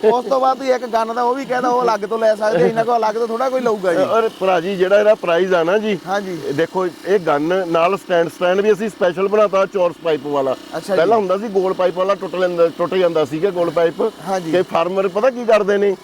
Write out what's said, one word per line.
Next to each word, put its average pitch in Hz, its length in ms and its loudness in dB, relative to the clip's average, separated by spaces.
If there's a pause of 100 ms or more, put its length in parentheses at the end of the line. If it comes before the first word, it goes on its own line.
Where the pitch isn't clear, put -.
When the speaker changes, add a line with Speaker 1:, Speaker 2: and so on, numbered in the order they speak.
(120)
Speaker 1:
ਉਸ 240 120 0
ਤੋਂ 262 160 0
ਬਾਅਦ 262 180 0
ਤੁਸੀਂ 262 160 0
ਇੱਕ 247 120 -6
ਗਨ 226 280 -2
ਦਾ 240 80 -2
ਉਹ 240 120 0
ਵੀ 269 100 -6
ਕਹਿੰਦਾ 247 240 -2
ਉਹ 247 140 0
ਅਲੱਗ 226 180 0
ਤੋਂ 208 180 -4
ਲੈ 220 160 4
ਸਕਦੇ, 220 340 2
ਇਹਨਾਂ 226 160 0
ਕੋਲ 240 120 0
ਅਲੱਗ 220 180 0
ਤੋਂ 226 140 -2
ਥੋੜ੍ਹਾ 233 220 -2
ਕੋਈ 262 100 -2
ਲਊਗਾ 208 340 0
ਜੀ। - 80 2
Speaker 2:
ਔਰ 220 280 0 (100)
ਭਰਾ 185 200 2
ਜੀ, 190 160 -4
ਜਿਹੜਾ 185 220 4
ਇਹਦਾ 208 160 6
ਪ੍ਰਾਈਸ 180 380 0
ਆ 170 100 2
ਨਾ 180 160 2
ਜੀ, 208 280 -2
Speaker 1:
ਹਾਂਜੀ। 185 380 -6
Speaker 2:
ਇਹ 143 100 -4
ਦੇਖੋ, 165 320 -2
ਇਹ 180 320 -2
ਗਨ 160 500 0
ਨਾਲ 170 280 2
ਸਟੈਂਡ, 170 320 0
ਸਟੈਂਡ 180 320 0
ਵੀ 208 120 4
ਅਸੀਂ 208 160 -2
ਸਪੈਸ਼ਲ 185 400 -2
ਬਣਾਤਾ 196 380 2
ਚੌਰਸ 175 280 -2 (100)
ਪਾਈਪ 151 220 -2
ਵਾਲਾ। 139 260 0
Speaker 1:
ਅੱਛਾ 165 420 -6
ਜੀ। - 20 2
Speaker 2:
ਪਹਿਲਾਂ 190 200 4
ਹੁੰਦਾ 196 220 0
ਸੀ 220 100 -8
ਗੋਲ 190 260 0
ਪਾਈਪ 180 240 0
ਵਾਲਾ, 196 160 0
ਟੁੱਟ 180 200 -8
ਲੈਂਦਾ, 175 340 2
ਟੁੱਟ 175 260 -4
ਜਾਂਦਾ 170 300 2
ਸੀਗਾ 156 260 -2
ਗੋਲ 175 200 0
ਪਾਈਪ। 170 420 0 (160)
Speaker 1:
ਹਾਂਜੀ। 185 240 -4
Speaker 2:
ਤੇ 180 100 2
ਫਾਰਮਰ 190 460 -2
ਪਤਾ 208 220 0
ਕੀ 240 140 -8
ਕਰਦੇ 208 320 2
ਨੇ? 202 280 0